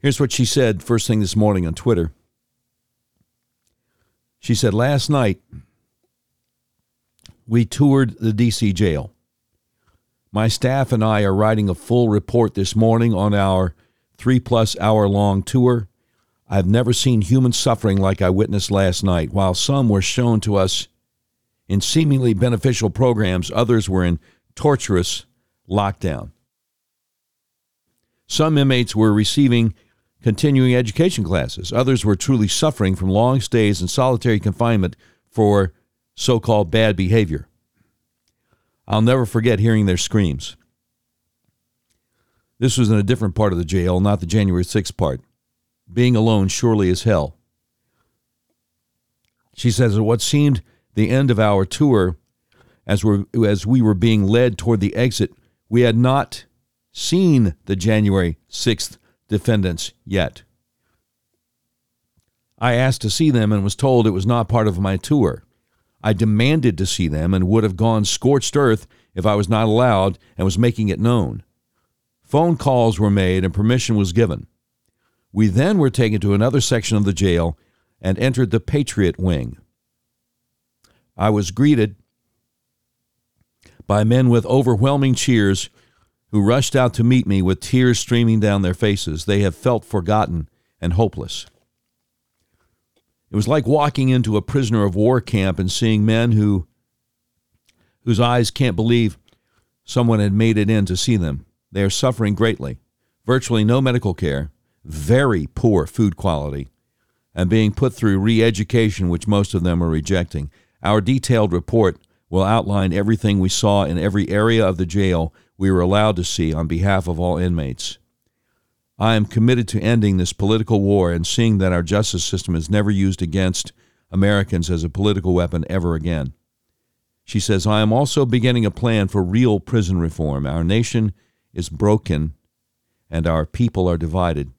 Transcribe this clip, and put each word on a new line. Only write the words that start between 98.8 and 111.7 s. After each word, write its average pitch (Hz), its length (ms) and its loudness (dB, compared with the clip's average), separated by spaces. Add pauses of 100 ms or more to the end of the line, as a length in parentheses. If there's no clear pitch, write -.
someone 117 340 0
had 104 140 0
made 110 260 2
it 101 100 0
in 107 180 2
to 90 100 -4
see 113 200 0
them. 76 300 -4 (240)
They 98 140 -2
are 95 60 0
suffering 117 440 -2
greatly. 98 460 -4 (440)
Virtually 120 380 0
no 117 180 2
medical 123 320 -2
care, 73 380 -4 (340)
very 82 600 0
poor 95 400 0
food 101 300 -2
quality, 71 520 -6 (640)
and 90 160 -2
being 107 240 2
put 127 220 -2
through 101 240 0
re-education, 110 880 0
which 87 200 -4
most 101 260 0
of 90 80 0
them 87 220 0
are 82 40 -2
rejecting. 78 640 -4 (320)
Our 104 180 0
detailed 113 520 0
report 90 480 0 (280)